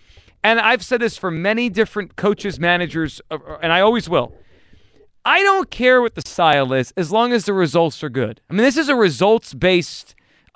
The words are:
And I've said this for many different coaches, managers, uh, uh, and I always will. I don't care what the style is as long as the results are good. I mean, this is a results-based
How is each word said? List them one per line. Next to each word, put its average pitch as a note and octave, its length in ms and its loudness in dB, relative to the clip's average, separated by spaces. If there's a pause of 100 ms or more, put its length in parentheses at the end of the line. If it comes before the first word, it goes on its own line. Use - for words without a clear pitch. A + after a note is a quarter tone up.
(440)
And A3+ 160 2
I've A3+ 240 0
said A#3+ 160 -2
this A3+ 160 -2
for F#3 140 -6
many G#3+ 400 -2
different G3+ 460 -4
coaches, G3+ 440 -2
managers, E3 720 -2
uh, D#3 80 -8 (100)
uh, D3+ 140 -14
and E3 100 0
I F3+ 80 4
always A3 300 2
will. B2 240 0 (880)
I D#4 200 2
don't G4 260 0
care B3+ 320 2
what A#3 140 -4
the D3+ 60 -10
style C#3+ 500 0
is C3 240 -2
as E3+ 160 -4
long A#3 200 2
as A3+ 120 0
the G3+ 80 -4
results E3 500 0
are D#3 60 -8
good. A#2 320 -6 (100)
I - 40 -8
mean, G#3+ 100 2
this C#4 120 4
is D4+ 120 -2
a C#4 80 2
results-based F3+ 1200 0 (400)